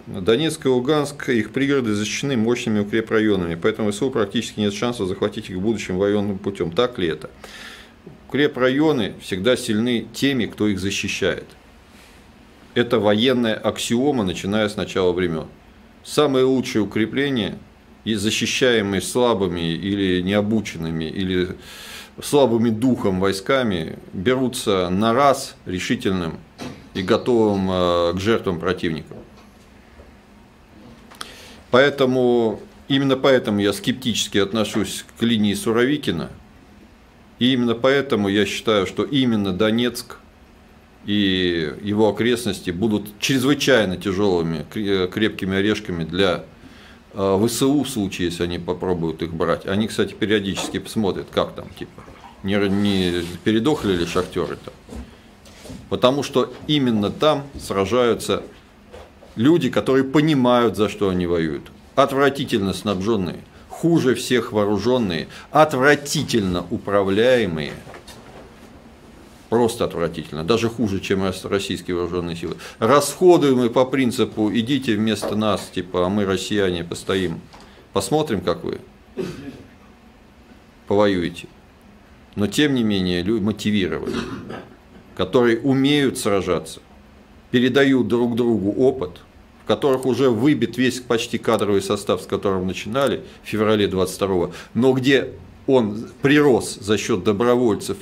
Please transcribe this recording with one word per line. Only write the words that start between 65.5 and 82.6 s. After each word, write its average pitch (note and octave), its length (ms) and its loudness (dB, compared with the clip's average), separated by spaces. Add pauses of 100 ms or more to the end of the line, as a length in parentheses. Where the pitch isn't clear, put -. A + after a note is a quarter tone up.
отвратительно C3 1200 2
управляемые. G2 1000 2 (1800)
Просто A2+ 360 2
отвратительно. E2 600 -4
Даже A2+ 240 2
хуже, G#2+ 320 -4
чем F#2+ 240 -2
рос-, F#2+ 200 -4
российские F#2 520 -4
вооруженные F2 400 -4
силы. E2+ 180 -8 (240)
Расходуемые C#3 880 4
по B2+ 160 4
принципу: A2 680 0
«Идите A#2+ 420 0
вместо G#2+ 400 -2
нас, G#2 400 -2
типа, F2+ 320 -2
а - 20 2
мы, G#2 160 0
россияне, F#2+ 600 0
постоим, F2 560 -4 (520)
посмотрим, C#3+ 500 -2
как F2 200 -4
вы - 160 -6 (2000)
повоюете». G2+ 640 0 (880)
Но, G#2 100 0
тем C#3 280 2